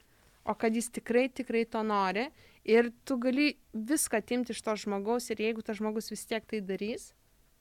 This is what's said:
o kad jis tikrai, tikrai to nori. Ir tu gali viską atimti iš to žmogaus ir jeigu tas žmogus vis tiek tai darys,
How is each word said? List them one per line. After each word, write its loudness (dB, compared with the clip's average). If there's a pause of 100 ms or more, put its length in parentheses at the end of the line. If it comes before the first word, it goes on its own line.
(460)
o 0
kad 2
jis -2
tikrai, 2
tikrai -2
to -4
nori. 0 (340)
Ir 6 (140)
tu 0
gali 2 (180)
viską 0
atimti -2
iš -10
to 0
žmogaus -2
ir -4
jeigu -2
tas -6
žmogus -4
vis -12
tiek -4
tai -6
darys, -6 (500)